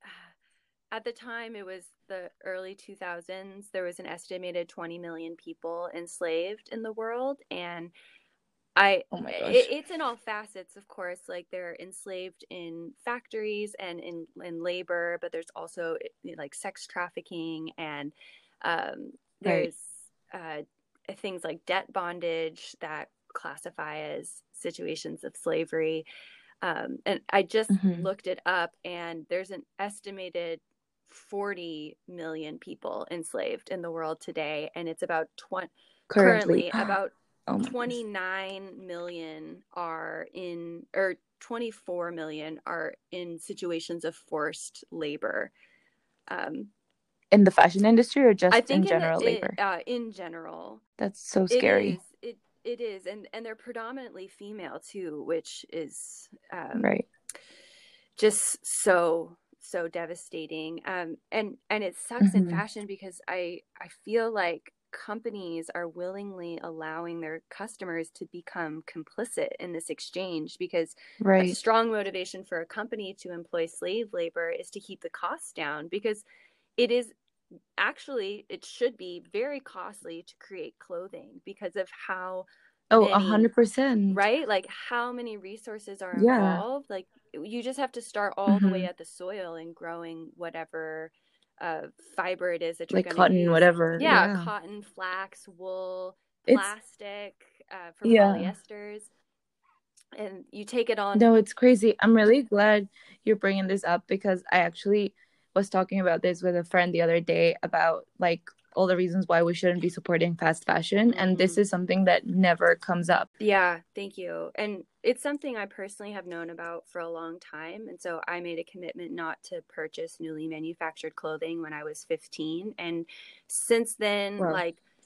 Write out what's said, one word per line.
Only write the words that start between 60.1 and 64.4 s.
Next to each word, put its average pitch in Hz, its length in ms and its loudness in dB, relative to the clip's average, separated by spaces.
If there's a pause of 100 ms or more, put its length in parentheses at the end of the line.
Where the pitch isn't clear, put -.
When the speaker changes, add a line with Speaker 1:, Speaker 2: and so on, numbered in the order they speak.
Speaker 1:
Um, 175 320 -6 (140)
and, 214 260 -4 (120)
and 214 140 -2
it 180 140 -6
sucks 202 380 2
in 185 100 6
Speaker 2:
Mm-hmm. - 20 0
Speaker 1:
fashion 208 400 -4
because 196 400 -14
I, 180 340 -6 (200)
I 175 80 -16
feel 226 440 -2
like 175 400 -2 (180)